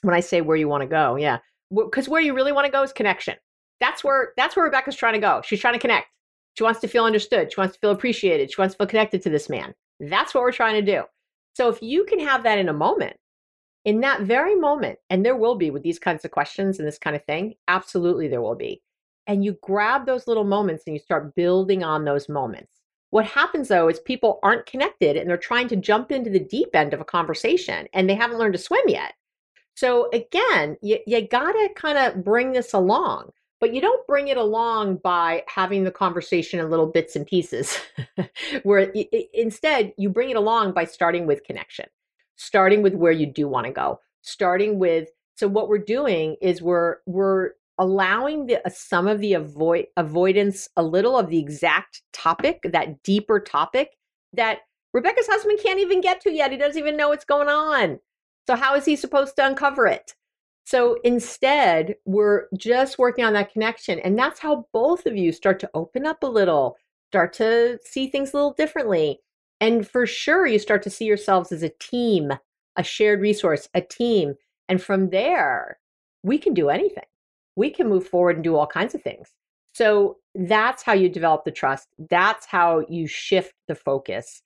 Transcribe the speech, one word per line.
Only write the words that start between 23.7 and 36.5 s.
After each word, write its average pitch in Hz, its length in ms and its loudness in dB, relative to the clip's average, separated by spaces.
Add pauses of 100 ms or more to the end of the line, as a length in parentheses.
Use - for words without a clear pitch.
is 165 100 0
people 240 460 -2
aren't 202 220 2
connected 254 500 0
and 170 120 -4
they're 175 80 0
trying 240 320 -2
to 233 80 -2
jump 214 360 0
into 247 180 -4
the 190 80 2
deep - 380 -2
end 151 180 2
of 147 60 -8
a 156 40 -10
conversation 170 880 -2
and 185 160 2
they 196 60 4
haven't 233 240 -2
learned 214 160 2
to 175 40 -4
swim 440 280 0
yet. 73 280 -2 (600)
So 240 380 0
again, 233 680 0
y-, 214 240 -2
you 220 200 0
gotta 370 500 0
kinda 277 400 0
bring 226 360 0
this 247 200 -4
along, 196 600 0 (280)
but 226 120 2
you 254 80 -2
don't 494 280 0
bring 285 180 0
it 269 100 0
along 220 600 0
by 170 500 0
having 190 380 -2
the 185 80 -2
conversation 175 680 -2